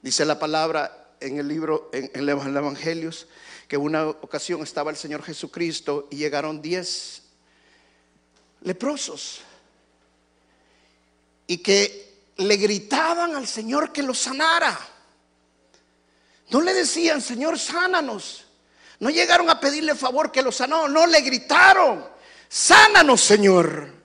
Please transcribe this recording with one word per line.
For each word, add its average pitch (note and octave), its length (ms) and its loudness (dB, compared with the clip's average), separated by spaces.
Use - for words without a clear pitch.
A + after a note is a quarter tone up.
Dice C3 240 -2
la D3+ 140 -2
palabra D#3 800 -4
en C#3 180 -10
el C#3+ 100 -6
libro, D#3 460 -4
en, C3+ 180 -8
en C3+ 140 -6
los C#3+ 180 -2
evangelios, D3 840 -6
que C#3+ 100 -4
una D#3 280 -2
ocasión D#3 560 -8
estaba D3+ 300 -6
el D3+ 60 -10
Señor D3+ 260 -10
Jesucristo D3 880 -8
y C#3+ 60 -12
llegaron D3+ 440 -2
diez F3 640 -6
leprosos - 760 -8
y F3 100 -4
que - 800 -2
le G3+ 200 2
gritaban D4 760 0
al C4 120 -8
Señor B3 440 -4
que C#4+ 120 -6
los B3+ 160 -4
sanara. D4 580 0
No C4+ 100 4
le F4+ 140 0
decían, E4 480 0
"Señor, C#4 340 -4
sánanos". E4 880 -4
No A#3+ 100 -2
llegaron E4+ 400 2
a D#4+ 100 2
pedirle D4 360 -2
favor C4 360 -2
que C4 120 0
los B3+ 140 -2
sanó, D4 300 -2
no, D#4 200 4
le D#4+ 140 6
gritaron, D4 840 4
"Sánanos, F#4 720 6
Señor. E3+ 720 4